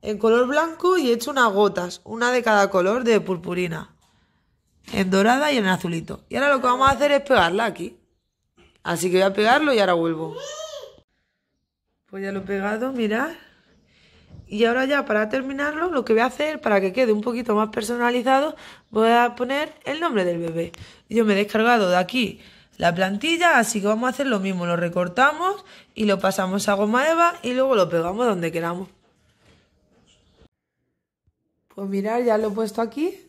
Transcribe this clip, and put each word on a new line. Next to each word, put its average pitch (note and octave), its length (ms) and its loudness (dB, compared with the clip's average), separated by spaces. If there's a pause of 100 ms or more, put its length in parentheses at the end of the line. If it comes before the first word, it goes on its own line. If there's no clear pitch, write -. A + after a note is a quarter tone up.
en G#3 160 -6
color A#3 300 4
blanco E4 500 0
y C4 120 2
he A#3 40 4
hecho A#3 160 -6
unas B3 220 2
gotas, F3+ 520 0
una A#3 280 -2
de B3 100 0
cada G3+ 280 2
color G3 340 0
de A3 160 4
purpurina, F3 760 -6 (960)
en G3 180 -2
dorada A#3+ 420 2
y C4 60 2
en G#3 80 0
azulito. F3 640 -4
Y - 60 -12
ahora C4+ 140 0
lo C4+ 120 2
que B3+ 60 0
vamos B3+ 220 4
a C#4 40 4
hacer C#4 200 2
es C#4 80 4
pegarla G#3 460 4
aquí. F#3 320 -8 (840)
Así E3+ 280 -2
que F3+ 80 2
voy F#3+ 80 4
a G3 60 2
pegarlo B3 400 4
y A#3 60 2
ahora F#3 160 4
vuelvo. D#3+ 400 -2 (1700)
Pues G3 180 -12
ya G3 80 -6
lo G3 80 -6
he - 20 -12
pegado, G3+ 500 -4
mirad. A#3+ 380 -2 (1160)
Y G#3 160 2
ahora B3 220 2
ya C#4 180 0
para G#3+ 240 0
terminarlo, C#4+ 600 -4
lo C#4+ 160 -2
que A3+ 100 2
voy A3+ 80 4
a B3 40 2
hacer D4+ 340 -4
para G3+ 200 2
que F#3+ 120 -2
quede A#3 200 2
un G#3 80 0
poquito A#3 340 -4
más G#3+ 140 2
personalizado, A#3+ 880 0 (340)
voy A3 220 4
a A#3 240 4
poner C#4 360 -4 (120)
el D4 160 -6
nombre B3+ 240 0
del F3 140 -2
bebé. E3+ 340 -6 (360)
Yo A3+ 160 2
me G#3 100 2
he - 20 0
descargado G#3+ 520 2
de F3+ 80 2
aquí F#3 440 -2 (400)
la E3+ 140 2
plantilla, D4 640 0
así G#3+ 240 0
que G3 40 -2
vamos G#3+ 200 0
a C4 40 0
hacer C#4 160 -4
lo A3+ 140 -2
mismo. F#3+ 240 -4
Lo F3 100 -2
recortamos A#3+ 920 -2 (280)
y G#3+ 120 -2
lo G3 120 2
pasamos F#3+ 480 -2
a G#3 60 2
goma G#3+ 380 2
eva E4+ 320 2
y B3 100 -4
luego C4 220 2
lo F#3 160 2
pegamos F3+ 360 -2
donde F3 240 -2
queramos. E3+ 380 -6 (2750)
Pues G3 160 -10
mirad, G#3 300 -2
ya A3+ 180 2
lo A3 100 0
he - 40 -2
puesto G#3+ 280 -4
aquí C#4+ 480 -4